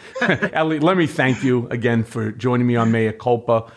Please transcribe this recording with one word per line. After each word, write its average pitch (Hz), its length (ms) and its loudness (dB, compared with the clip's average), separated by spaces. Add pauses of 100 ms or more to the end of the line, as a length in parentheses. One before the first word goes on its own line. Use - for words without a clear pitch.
<laughs> - 120 -12
Ellie, 160 580 0
let 170 180 2
me 165 120 2
thank 131 340 0
you 123 280 2
again 117 340 0
for 110 260 -6
joining 123 380 0
me 120 80 2
on 113 160 2
Mea 113 180 2
Culpa. 113 680 0